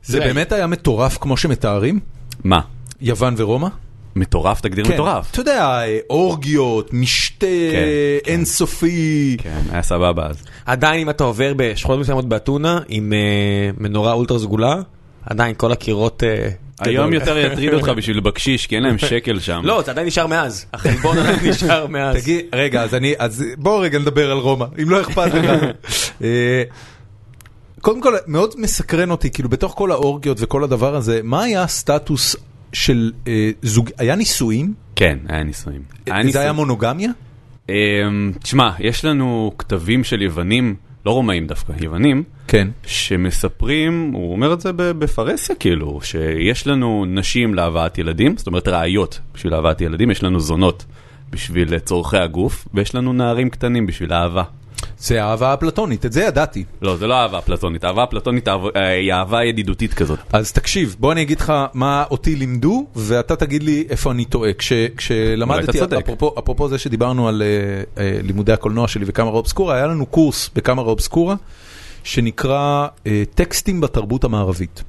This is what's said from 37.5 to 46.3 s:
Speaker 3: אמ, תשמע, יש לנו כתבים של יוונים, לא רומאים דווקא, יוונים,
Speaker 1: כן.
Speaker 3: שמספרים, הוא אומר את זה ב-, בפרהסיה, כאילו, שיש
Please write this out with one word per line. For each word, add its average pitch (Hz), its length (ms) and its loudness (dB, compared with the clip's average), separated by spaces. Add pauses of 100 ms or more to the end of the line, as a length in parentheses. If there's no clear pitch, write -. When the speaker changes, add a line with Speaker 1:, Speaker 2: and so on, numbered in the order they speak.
Speaker 3:
אמ, 95 60 -4 (680)
תשמע, 127 360 4
יש 110 260 -2
לנו 127 540 0
כתבים 107 460 0
של 107 180 -2
יוונים, 98 520 0 (320)
לא 104 40 2
רומאים 104 360 0
דווקא, 78 340 -4
יוונים, 113 420 2 (260)
Speaker 1:
כן. 101 200 4 (180)
Speaker 3:
שמספרים, 143 1300 0
הוא 87 180 -4
אומר 131 200 2
את 170 80 0
זה 190 120 -4
ב-, 175 100 -2
בפרהסיה, 165 720 -2
כאילו, 76 480 -2
שיש 82 640 -2